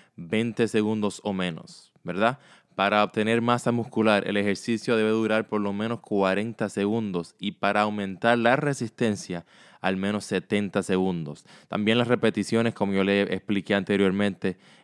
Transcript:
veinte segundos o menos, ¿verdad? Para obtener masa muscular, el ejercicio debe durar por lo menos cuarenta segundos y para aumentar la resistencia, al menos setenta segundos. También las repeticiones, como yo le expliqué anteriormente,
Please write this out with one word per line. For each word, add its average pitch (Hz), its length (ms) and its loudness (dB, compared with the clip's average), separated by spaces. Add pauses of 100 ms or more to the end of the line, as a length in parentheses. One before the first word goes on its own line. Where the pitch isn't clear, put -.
(160)
veinte 110 520 -2
segundos 107 540 0
o 104 100 -2
menos, 90 600 -6 (120)
¿verdad? 104 340 0 (360)
Para 101 280 2
obtener 110 400 0
masa 120 300 0
muscular, 110 540 2
el 101 100 -2
ejercicio 107 600 -2
debe 110 140 2
durar 110 380 0
por 107 120 -2
lo 101 120 -2
menos 110 280 -4
cuarenta 101 680 0
segundos 101 720 -2
y 104 140 -6
para 101 300 0
aumentar 104 560 0
la 117 180 4
resistencia, 117 880 -4 (360)
al 95 160 0
menos 101 280 -2
setenta 101 580 -2
segundos. 92 600 -2 (240)
También 104 300 0
las 120 80 2
repeticiones, 113 680 0
como 101 180 -2
yo 98 100 2
le 101 200 2
expliqué 98 520 -2
anteriormente, 98 840 0 (260)